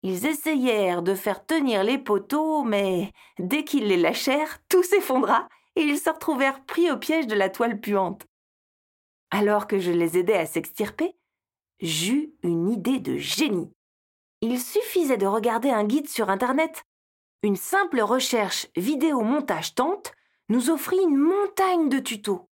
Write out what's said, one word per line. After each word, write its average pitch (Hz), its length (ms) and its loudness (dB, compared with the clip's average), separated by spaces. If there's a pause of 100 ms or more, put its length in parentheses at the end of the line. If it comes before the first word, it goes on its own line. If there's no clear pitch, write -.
Ils 190 220 -2
essayèrent 247 760 0
de 185 100 0
faire 196 320 -4
tenir 262 380 0
les 247 140 2
poteaux, 285 680 0
mais 202 480 0 (260)
dès 190 260 -2
qu'ils 269 240 -2
les 190 100 4
lâchèrent, 277 600 0 (100)
tout 359 160 4
s'effondra 269 640 2 (280)
et 339 60 2
ils 294 180 2
se 330 100 0
retrouvèrent 269 560 -2
pris 339 260 2
au 247 60 -2
piège 311 300 -2
de 214 80 -2
la 190 140 2
toile 233 300 -2
puante. 190 460 -2 (1040)
Alors 208 380 2
que 202 120 0
je 180 120 -2
les 170 260 2
aidais 185 200 2
à 165 80 2
s'extirper, - 720 -4 (640)
j'eus 190 540 -2 (100)
une 170 260 0
idée 233 300 0
de 135 180 -6
génie. 208 540 -2 (720)
Il 247 180 -2
suffisait 349 580 0
de 196 100 2
regarder 226 420 0
un 214 140 2
guide 277 260 0
sur 208 200 -2
Internet. 262 540 -2 (600)
Une 208 120 2
simple 349 460 0
recherche 226 760 0
vidéo 269 460 0
montage 214 540 -2
tente 339 380 -2 (360)
nous 240 200 2
offrit 330 320 0
une 311 160 4
montagne 370 720 2
de 262 100 0
tutos. 208 600 -6